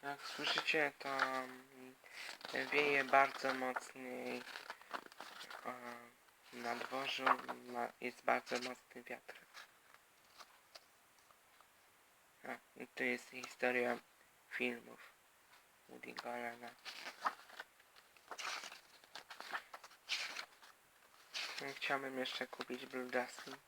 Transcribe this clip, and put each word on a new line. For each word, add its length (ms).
Jak 120
słyszycie, 760
to, 100
mm, 840
wieje 320
bardzo 500
mocny, 840
e, 60
na 220
dworzu 500
ma, 220
jest 240
bardzo 360
mocny 420
wiatr. 320
A, 320
i 80
to 140
jest 260
historia 680
filmów 680
Woody 260
Allena. 460
Chciałbym 420
jeszcze 280
kupić 400
Blue 280
Jasmine 540